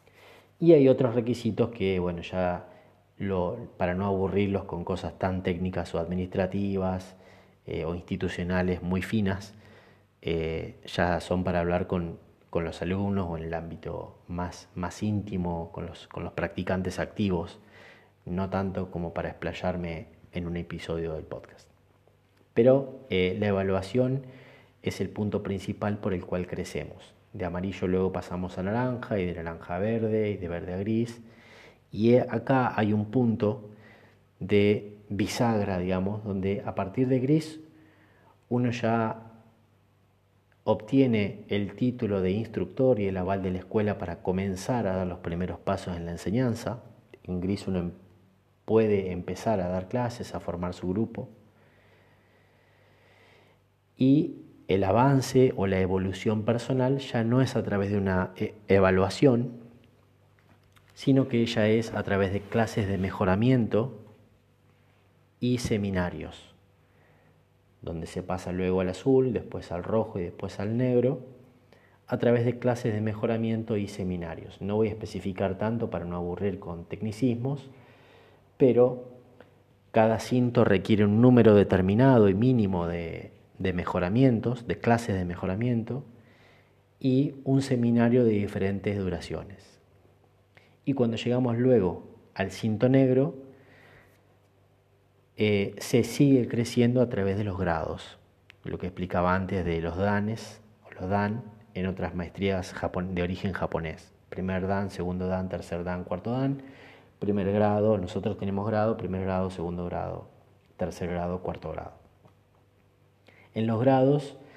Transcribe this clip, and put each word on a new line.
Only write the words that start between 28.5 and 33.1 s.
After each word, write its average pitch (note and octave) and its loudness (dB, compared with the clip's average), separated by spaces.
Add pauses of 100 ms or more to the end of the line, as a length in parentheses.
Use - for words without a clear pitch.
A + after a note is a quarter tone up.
a F#2 -4
naranja, A#2 -2
y F2+ -2
de F2 -4
naranja E2 -8
a - -4
verde, A2 0
y G2+ -4
de F#2 -8
verde F2 -6
a F#2 -4
gris. A2+ -2 (720)
Y A2+ 4
he-, B2 8
acá B2 0
hay G#2+ 4
un G#2+ 0